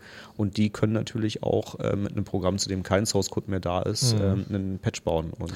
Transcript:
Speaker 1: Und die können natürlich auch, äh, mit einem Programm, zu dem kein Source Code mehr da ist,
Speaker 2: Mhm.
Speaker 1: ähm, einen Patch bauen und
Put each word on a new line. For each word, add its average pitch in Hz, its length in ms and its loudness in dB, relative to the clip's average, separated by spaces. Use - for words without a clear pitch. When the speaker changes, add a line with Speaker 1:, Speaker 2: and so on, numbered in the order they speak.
Speaker 1:
Und 104 220 0
die 107 120 4
können 110 220 2
natürlich 107 500 -2
auch, - 380 0
äh, - 160 0
mit 101 160 -2
einem 98 120 -2
Programm, 92 340 0
zu - 100 -2
dem 95 140 -2
kein 98 240 2
Source - 240 0
Code - 200 -4
mehr 95 100 -2
da 90 200 0
ist, 110 340 2
Speaker 2:
Mhm. 107 80 2
Speaker 1:
ähm, 98 260 4
einen 95 320 -2
Patch - 220 -2
bauen 82 280 0
und 85 240 -6